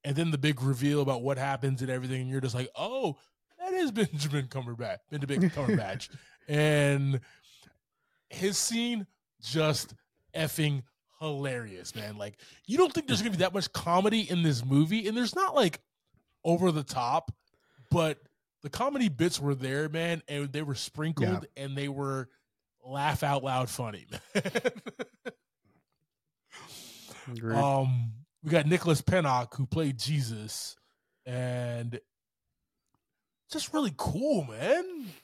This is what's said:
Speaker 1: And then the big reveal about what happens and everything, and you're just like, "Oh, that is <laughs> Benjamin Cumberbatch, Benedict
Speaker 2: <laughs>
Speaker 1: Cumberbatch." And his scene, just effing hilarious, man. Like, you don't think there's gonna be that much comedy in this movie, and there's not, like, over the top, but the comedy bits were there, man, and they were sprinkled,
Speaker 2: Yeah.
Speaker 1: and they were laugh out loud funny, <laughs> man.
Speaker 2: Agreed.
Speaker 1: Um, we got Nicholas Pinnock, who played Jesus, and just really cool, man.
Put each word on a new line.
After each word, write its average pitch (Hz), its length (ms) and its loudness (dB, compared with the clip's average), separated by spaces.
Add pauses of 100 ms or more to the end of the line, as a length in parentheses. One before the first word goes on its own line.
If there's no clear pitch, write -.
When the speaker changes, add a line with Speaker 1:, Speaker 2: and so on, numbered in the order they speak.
Speaker 1:
And 143 140 -2
then 170 140 2
the 147 60 0
big 135 240 2
reveal 139 400 2
about 131 200 0
what 135 160 0
happens 135 440 -2
and 131 80 -4
everything, 127 340 -4
and 127 60 -6
you're 131 120 -2
just 123 140 -4
like, 127 200 -4
"Oh, 202 400 -2 (420)
that 370 160 -6
is 349 180 0
<laughs> - 20 -10
Benjamin 147 540 0
Cumberbatch, 117 500 -8 (120)
Benedict 139 340 0
Speaker 2:
<laughs> 175 120 2
Speaker 1:
Cumberbatch." 123 540 -2 (400)
And 143 720 2 (1080)
his 190 280 -2
scene, 233 500 0 (340)
just 151 520 0 (420)
effing 147 480 0 (360)
hilarious, 123 760 -6
man. 104 220 -8
Like, 101 200 -10 (300)
you 240 100 0
don't 349 160 6
think 302 140 -4
there's 214 140 2
gonna 226 100 0
be 180 60 -2
that 180 160 2
much 196 200 -2
comedy 202 560 2
in 175 140 2
this 131 220 2
movie, 160 420 4
and 214 80 -2
there's 240 200 0
not, 370 200 0
like, 214 240 4 (640)
over 170 280 4
the 151 120 0
top, 131 480 0 (580)
but 160 280 4 (460)
the 147 60 -10
comedy 262 400 0
bits 160 300 2
were 143 160 0
there, 135 320 -2
man, 165 400 -2
and 143 240 -4
they 147 100 -4
were 143 140 -2
sprinkled, 156 800 0
Speaker 2:
Yeah. 139 80 -10
Speaker 1:
and 139 140 -6
they 143 100 -4
were 135 400 -4 (560)
laugh 139 400 0
out 139 200 2
loud 131 260 0
funny, 107 380 -8 (120)
<laughs> - 160 -20
man. - 80 2 (3000)
Speaker 2:
Agreed. 113 260 -2
Speaker 1:
Um, 131 540 4 (320)
we 156 80 -4
got 156 140 6
Nicholas 165 360 4
Pinnock, 135 540 2
who 135 100 0
played 143 320 0
Jesus, 113 800 -4 (500)
and 123 720 -4 (1500)
just - 220 -8
really 254 220 0
cool, 214 500 0
man. 269 600 0 (180)